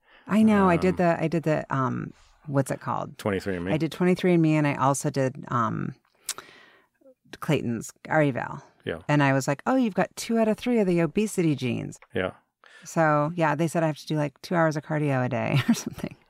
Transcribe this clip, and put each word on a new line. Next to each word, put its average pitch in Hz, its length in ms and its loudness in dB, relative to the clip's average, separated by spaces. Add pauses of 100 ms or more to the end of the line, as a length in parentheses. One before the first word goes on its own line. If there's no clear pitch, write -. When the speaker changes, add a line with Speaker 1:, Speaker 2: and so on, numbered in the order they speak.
(280)
Speaker 1:
I 214 160 4
know. 202 260 6
I 170 80 4
did 185 180 2
Speaker 2:
Um, - 20 -
Speaker 1:
the, 170 260 2
I 160 60 2
did 165 140 -2
the, 151 300 0
um, 123 380 -4 (360)
what's 139 220 0
it - 120 -6
called? 101 360 -6
Speaker 2:
Twenty-three 98 380 -4
and 87 100 -6
Me? 95 80 -2
Speaker 1:
I 160 40 0
did 151 160 -4
twenty-three 180 400 2
and 170 80 4
Me, 156 160 4
and 151 100 0
I 139 80 -2
also 139 340 0
did, 135 380 -4
um, 113 480 -4 (1400)
Clayton's, 120 520 -2 (160)
Arival. 147 540 0 (220)
Speaker 2:
Yeah. 85 240 -6
Speaker 1:
And 147 160 4
I 139 100 4
was 135 140 0
like, 143 180 -2
"Oh, 254 100 2
you've 240 180 2
got - 220 -2
two 226 220 -2
out 220 100 2
of 214 100 0
three 240 220 0
of 190 80 2
the 175 120 4
obesity 165 560 0
genes." 110 440 -4 (140)
Speaker 2:
Yeah. 92 180 -2 (520)
Speaker 1:
So, 151 520 2
yeah, 156 200 2
they 160 120 0
said 165 160 0
I 160 40 2
have 151 120 -4
to - 80 -18
do, 156 100 -2
like, 147 240 -4
two - 140 -4
hours 160 200 2
of 156 80 -6
cardio 143 400 0
a 123 60 -2
day 113 340 0
<laughs> - 60 2
or 226 60 4
something, - 400 -8 (140)